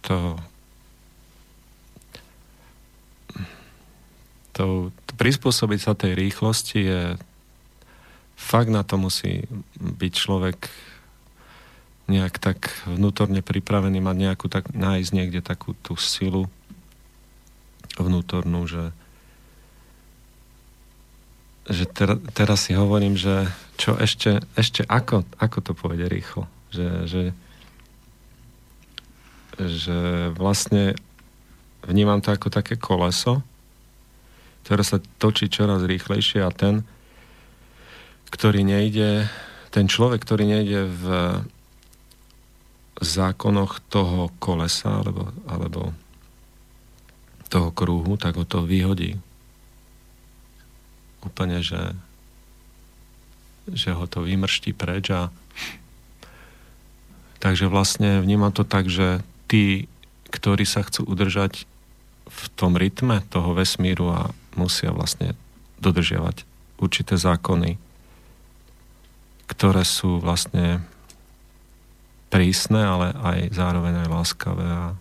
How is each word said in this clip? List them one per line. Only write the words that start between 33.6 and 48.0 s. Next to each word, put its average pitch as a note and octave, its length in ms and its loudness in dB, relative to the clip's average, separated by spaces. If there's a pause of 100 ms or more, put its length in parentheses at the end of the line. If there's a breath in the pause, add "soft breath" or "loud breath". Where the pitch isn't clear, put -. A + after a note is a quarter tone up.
ktoré G2+ 240 2
sa G2+ 160 0 (160)
točí G#2+ 320 2
čoraz G2+ 320 2
rýchlejšie G2 600 0
a F2+ 120 0
ten, G#2+ 320 2 (1400 loud breath)
ktorý G2+ 320 2
nejde, G#2 640 2 (480 loud breath)
ten G2 160 4
človek, A#2+ 320 2
ktorý G#2+ 240 2
nejde G2+ 400 2
v F2+ 180 -6 (2000)
zákonoch F#2+ 920 0
toho F2+ 480 2
kolesa F#2 640 0
alebo, F#2+ 240 -4 (160)
alebo E2+ 480 -6 (1500)
toho E2+ 240 2
kruhu, F2 460 0